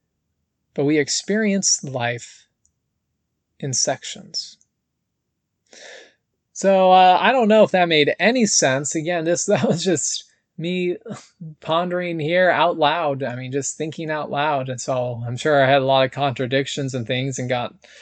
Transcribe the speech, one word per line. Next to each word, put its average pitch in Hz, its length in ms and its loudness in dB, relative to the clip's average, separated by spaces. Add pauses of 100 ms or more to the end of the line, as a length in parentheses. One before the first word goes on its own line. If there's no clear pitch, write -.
(720)
But 143 120 -2
we 151 120 2
experience 196 840 -2
life 120 640 -8 (1120)
in 135 140 -6
sections. - 840 -6 (1900)
So, 190 400 4
uh, 185 280 8
I 208 120 4
don't 247 160 2
know 214 160 6
if - 80 4
that 180 160 2
made 151 320 4
any 233 260 2
sense. 139 500 0
Again, 165 300 -4
this, 165 200 0
<laughs> - 20 -4
that 196 160 0
was 175 200 -2
just - 420 -2 (320)
me 180 400 -4 (640)
pondering 175 580 -4
here 175 300 2
out 165 280 2
loud. 147 460 0
I 123 120 -6
mean, 127 160 -10
just 139 260 -6
thinking 156 320 -8
out 151 200 -6
loud. 143 400 -2
And 123 100 -8
so 123 460 -6
I'm 120 120 -8
sure 143 260 2
I 131 60 4
had 139 120 4
a 131 40 -2
lot 135 200 4
of 127 60 -2
contradictions 135 840 -4
and 120 140 -6
things 131 320 -4
and 123 100 -6
got 120 240 -4 (280)